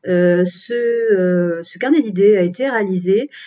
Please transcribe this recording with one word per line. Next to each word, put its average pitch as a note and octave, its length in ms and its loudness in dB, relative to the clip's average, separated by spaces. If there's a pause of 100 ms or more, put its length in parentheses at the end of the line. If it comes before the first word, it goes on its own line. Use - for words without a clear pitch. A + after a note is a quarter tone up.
Euh, F3+ 360 2
ce, - 280 -8
euh, F#3 880 0
ce - 160 -18
carnet C#4 220 2
d'idées G#3 360 2
a F#3 60 2
été F#3 260 -2
réalisé G3+ 640 -2 (160)